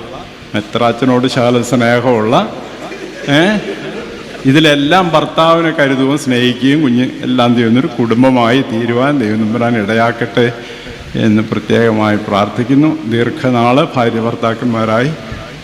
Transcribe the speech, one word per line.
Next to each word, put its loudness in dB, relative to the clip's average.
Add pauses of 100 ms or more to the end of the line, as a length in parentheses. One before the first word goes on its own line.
(540)
മെത്രാച്ചനോട് 0
ശാല 2
സ്നേഹമുള്ള, 2 (760)
ഏ, 2 (880)
ഇതിലെല്ലാം 4
ഭർത്താവിനെ 2
കരുതുകയും 0
സ്നേഹിക്കുകയും 2
കുഞ്ഞ് 2 (120)
എല്ലാം 2
ചെയ്യുന്നൊരു 2
കുടുംബമായി 2
തീരുവാൻ 0
ദൈവം 0
തമ്പുരാൻ 0
ഇടയാക്കട്ടെ 0 (600)
എന്ന് 2
പ്രത്യേകമായി 0
പ്രാർത്ഥിക്കുന്നു. 0
ദീർഘനാള് 0 (100)
ഭാര്യ 0
ഭർത്താക്കന്മാരായി -2 (540)